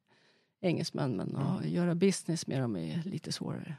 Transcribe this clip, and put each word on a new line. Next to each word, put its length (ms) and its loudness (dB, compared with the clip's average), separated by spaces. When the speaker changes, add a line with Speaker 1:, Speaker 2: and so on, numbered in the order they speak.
Speaker 1:
engelsmän, 560 2
men 180 -2
Speaker 2:
Ja. 240 0
Speaker 1:
att 120 -2
göra 240 2
business 520 2
med 160 0
dem 140 0
är 280 -2
lite 280 -6
svårare. 460 -6